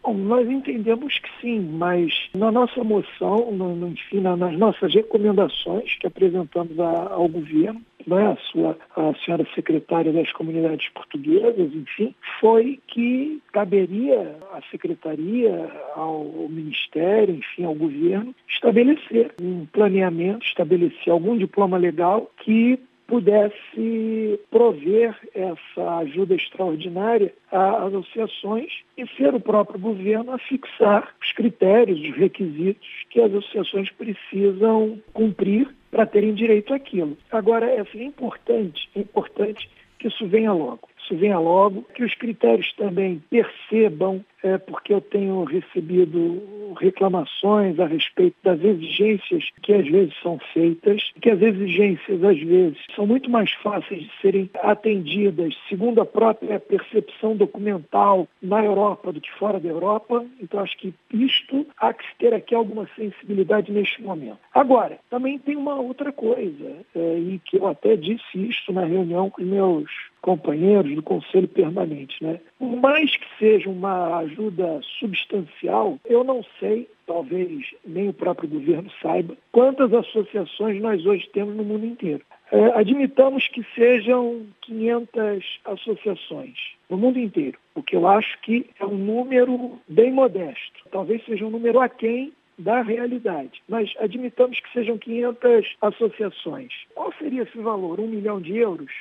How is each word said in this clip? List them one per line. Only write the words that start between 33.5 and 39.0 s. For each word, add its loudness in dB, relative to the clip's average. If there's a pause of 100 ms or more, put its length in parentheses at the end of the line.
precisam 0 (120)
cumprir 2 (200)
para 2
terem 2
direito 2
àquilo. -4 (140)
Agora, 2
é, 2
assim, -8
é -10
importante, -4
é -4
importante -4 (300)